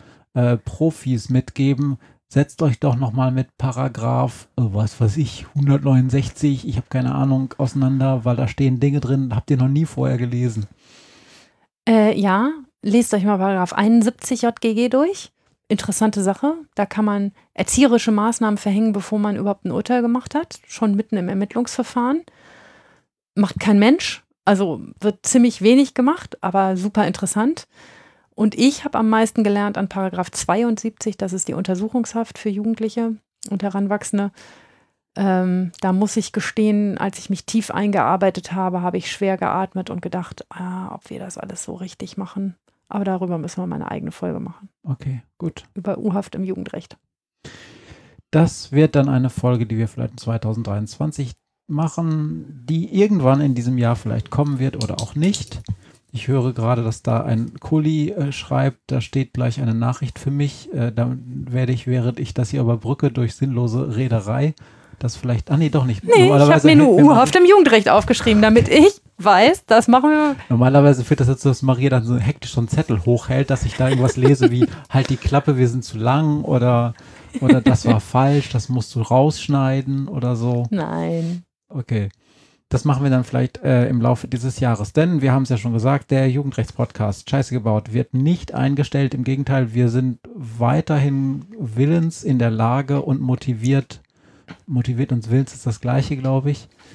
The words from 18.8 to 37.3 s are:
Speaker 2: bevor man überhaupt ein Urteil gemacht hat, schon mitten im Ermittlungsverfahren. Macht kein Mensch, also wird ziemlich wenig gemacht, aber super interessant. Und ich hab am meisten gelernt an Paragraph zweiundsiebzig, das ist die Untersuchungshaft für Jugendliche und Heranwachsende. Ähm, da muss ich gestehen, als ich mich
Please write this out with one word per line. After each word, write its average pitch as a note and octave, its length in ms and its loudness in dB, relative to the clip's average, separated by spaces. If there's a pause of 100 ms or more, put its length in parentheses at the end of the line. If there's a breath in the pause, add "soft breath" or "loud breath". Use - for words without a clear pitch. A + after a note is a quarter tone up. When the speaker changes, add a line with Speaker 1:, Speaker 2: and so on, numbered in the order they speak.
Speaker 2:
bevor G3+ 280 -4
man G#3 180 -2
überhaupt G3+ 260 -4
ein F3+ 80 -6
Urteil A#3+ 300 -2
gemacht A#3+ 340 -2
hat, D#4+ 320 -6
schon G#3 280 -2
mitten G#3+ 200 -4
im F3+ 140 -4
Ermittlungsverfahren. A#3+ 960 -4 (1120 soft breath)
Macht - 240 -2
kein G3+ 200 4
Mensch, B3+ 440 2 (200)
also F#3+ 380 0 (180)
wird G#3 260 -4
ziemlich A#3+ 360 2
wenig B3+ 320 4
gemacht, C#4 480 -2
aber F#3+ 340 0
super G3+ 320 0
interessant. G#3 600 -2 (680 soft breath)
Und G#3+ 200 0
ich C#4 280 2
hab C#4+ 120 -6
am A3 140 0
meisten A3 340 2
gelernt G3+ 340 0
an G3 100 -2
Paragraph F#3 440 -6
zweiundsiebzig, A3 840 -4
das F#3+ 160 -6
ist F#3 160 -6
die - 60 -6
Untersuchungshaft A3 840 -4
für - 120 -6
Jugendliche A3 680 -4 (340)
und G3 140 -4
Heranwachsende. G3+ 680 -4 (840 soft breath)
Ähm, F#3 640 0
da F#3+ 140 0
muss G3+ 240 -2
ich G#3+ 140 -4
gestehen, G#3 640 -2
als - 220 -6
ich - 100 -12
mich F#3+ 160 -6